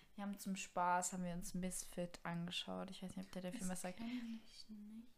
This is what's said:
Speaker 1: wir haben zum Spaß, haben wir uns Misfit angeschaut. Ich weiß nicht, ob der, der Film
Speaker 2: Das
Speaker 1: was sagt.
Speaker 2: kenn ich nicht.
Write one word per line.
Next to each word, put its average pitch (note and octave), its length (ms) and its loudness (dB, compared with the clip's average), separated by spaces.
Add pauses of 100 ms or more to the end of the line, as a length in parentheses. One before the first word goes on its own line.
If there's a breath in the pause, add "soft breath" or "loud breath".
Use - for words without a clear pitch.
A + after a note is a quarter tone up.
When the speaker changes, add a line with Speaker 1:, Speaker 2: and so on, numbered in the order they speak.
(160 loud breath)
Speaker 1:
wir G3+ 100 -4
haben G3+ 120 0
zum F#3+ 200 0
Spaß, F3+ 560 6
haben F#3 100 0
wir F3 100 2
uns - 200 0
Misfit F3+ 680 0
angeschaut. F3 680 0
Ich F#3+ 100 -8
weiß F#3 140 -4
nicht, F#3+ 120 -2
ob - 40 -18
der, F3+ 120 -2
der F3+ 100 0
Film - 80 -4
Speaker 2:
Das F#3 80 4
Speaker 1:
was F#3 140 0
sagt. F#3 160 -2
Speaker 2:
kenn A3+ 80 -2
ich A#3+ 160 0
nicht. - 440 -6 (500)